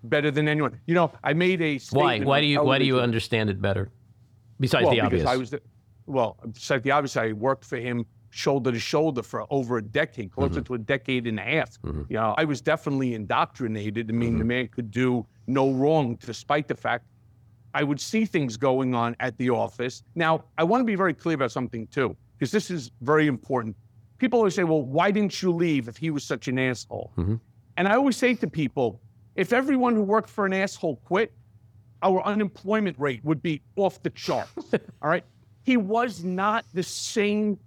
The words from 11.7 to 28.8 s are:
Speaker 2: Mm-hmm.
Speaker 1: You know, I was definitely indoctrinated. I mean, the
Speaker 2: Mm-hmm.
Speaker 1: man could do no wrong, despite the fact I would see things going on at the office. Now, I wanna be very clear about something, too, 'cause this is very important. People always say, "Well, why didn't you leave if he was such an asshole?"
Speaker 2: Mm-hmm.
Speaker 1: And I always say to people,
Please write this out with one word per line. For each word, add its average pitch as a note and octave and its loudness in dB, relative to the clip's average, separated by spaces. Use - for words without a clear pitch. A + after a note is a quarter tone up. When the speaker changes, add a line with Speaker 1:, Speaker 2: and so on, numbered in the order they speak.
Speaker 2:
Mm-hmm. D2+ -6
Speaker 1:
You - -4
know, A2 0
I D#3+ 2
was D3 -4
definitely C#3 -2
indoctrinated. A2 -4
I - -2
mean, A#2 2
the - 2
Speaker 2:
Mm-hmm. A2 0
Speaker 1:
man B2 0
could A#2 -8
do B2 0
no C3+ 2
wrong, C3+ 2
despite C#3+ -4
the - -4
fact A#2+ -4
I C#3+ 0
would C#3+ -2
see A3 0
things C3+ -2
going C3 2
on A#2 0
at B2 -6
the B2 0
office. A#2 -2
Now, D#3+ 0
I D#3+ 2
wanna A#3 4
be A3 0
very F3+ 2
clear E3 -2
about C3 0
something, A#2 -6
too, B2+ -2
'cause C3+ -2
this - 0
is D#3+ -8
very D3+ 4
important. A#2+ -2
People B3 2
always G3+ 4
say, F#3 2
"Well, D#3+ 2
why D3+ 2
didn't G#3 0
you F#3 2
leave D#3+ 0
if A#2 -12
he D#3+ -4
was C#3+ -4
such C#3 -4
an B2+ 0
asshole?" - -4
Speaker 2:
Mm-hmm. F#2+ 0
Speaker 1:
And F3+ 2
I G#3 4
always C4+ 2
say B3 2
to G#3+ -4
people, C3 -2